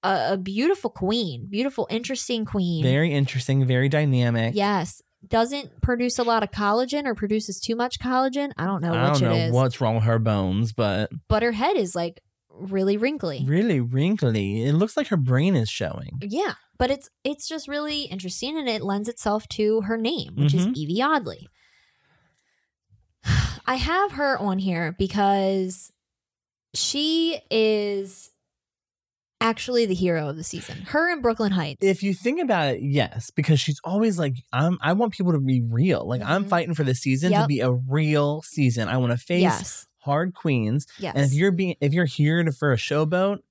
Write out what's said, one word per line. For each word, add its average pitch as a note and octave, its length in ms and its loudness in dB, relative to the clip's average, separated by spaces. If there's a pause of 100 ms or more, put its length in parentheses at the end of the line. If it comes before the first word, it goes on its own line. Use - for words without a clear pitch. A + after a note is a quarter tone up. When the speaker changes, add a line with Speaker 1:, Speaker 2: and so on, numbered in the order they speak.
Speaker 1:
a, F3+ 300 0
a G3 40 0
beautiful G#3+ 540 -2
queen, F#3 580 -4
beautiful, A#3 400 -2
interesting A#3 560 -4
queen. F3 380 -2
Speaker 2:
Very C#3+ 300 2
interesting, C3+ 540 0
very B2+ 220 2
dynamic. B2 640 2
Speaker 1:
Yes. G3+ 460 -2 (280)
Doesn't B3 540 -2
produce B3 360 0
a B3 40 0
lot A3+ 200 2
of G3+ 80 -4
collagen B3 540 0
or A#3+ 100 -2
produces G#3 460 -2
too A3+ 160 -2
much A#3+ 220 -4
collagen. C4 580 0
I - 80 -4
don't F#3+ 160 -2
know E3+ 140 0
Speaker 2:
I B2+ 160 4
Speaker 1:
which C#3+ 100 4
Speaker 2:
don't B2 100 4
Speaker 1:
it - 40 2
Speaker 2:
know A2 140 2
Speaker 1:
is. A#2 40 0
Speaker 2:
what's B2 260 2
wrong A2+ 180 2
with A2 80 2
her A2+ 140 4
bones, G#2+ 540 2
but G#2 380 0 (180)
Speaker 1:
But G#3+ 140 2
her A#3+ 100 0
head C#4+ 240 0
is, F#3+ 180 0
like, E3+ 260 -4 (280)
really F#3+ 480 -2
wrinkly. G#3 500 -2
Speaker 2:
Really E3 340 2
wrinkly. A#2+ 840 0
It C#3+ 80 2
looks F#3 240 2
like D4 120 -2
her F#3+ 100 0
brain C#3 380 2
is A2 120 2
showing. - 540 -6
Speaker 1:
Yeah, C#4+ 320 -4 (240)
but B3 120 0
it's, C#4 200 -6 (120)
it's C#4+ 240 -6
just D4+ 220 -10
really D4 360 -6
interesting, G3 520 -8
and D4 100 -4
it A3 140 -2
lends G3+ 300 -4
itself G#3+ 380 -2
to G#3+ 340 0
her A3 160 -2
name, B3 380 -4
which C#3+ 180 4
is F3 100 4
Speaker 2:
Mm-hmm. A3+ 120 0
Speaker 1:
Evie E3+ 260 -2
Oddly. C4+ 460 -2 (1700)
<sighs> - 440 0
I B3+ 100 0
have F4 360 0
her C#4 260 0
on G3 200 -2
here E3+ 400 -2
because G3 920 0 (840)
she D#4+ 640 0 (120)
is G#3 800 0 (1120)
actually A3+ 440 0
the F#3 80 0
hero E3+ 340 0
of D3 80 -6
the D#3+ 80 -10
season. E3+ 440 -10
Her E4 220 2
and D#4 120 -4
Brooklyn A3 300 2
Heights. D3+ 280 -2
Speaker 2:
If G3 220 2
you G3 120 0
think C4+ 260 -2
about F3 340 2
it, - 80 -6
yes, C#3 480 0
because D3+ 300 2
she's D3 240 -4
always G3 340 0
like, C#3+ 160 -2 (180)
"I'm, D#3 300 0
I D3+ 100 0
want G#3+ 200 0
people F3 200 0
to D3+ 80 2
be C3 220 2
real. A#2 440 2
Like, A#2 160 -4
I'm F3+ 200 0
Speaker 1:
Mm-hmm. G3 80 -4
Speaker 2:
fighting E3+ 240 0
for D3+ 100 0
the B2+ 100 2
season C#3 380 0
to D#3+ 80 4
Speaker 1:
Yep. D3 80 2
Speaker 2:
be C#3 120 0
a B2+ 120 2
real D3 720 0
season. A#2 460 0
I A#2 100 -2
wanna A#2+ 180 2
face F3 260 0
Speaker 1:
Yes. - 440 0 (140)
Speaker 2:
hard D#3+ 340 -2
queens." B2+ 520 0 (120)
Speaker 1:
Yes. F#3 180 -8
Speaker 2:
And C#3 80 2
if C3+ 80 4
you're F3+ 200 4
being, F3+ 280 0
if C#3+ 120 2
you're F3 120 2
here D#3 400 2
to, D#3+ 80 2
for C#3+ 200 0
a A#2+ 40 4
showboat F3+ 600 0 (120)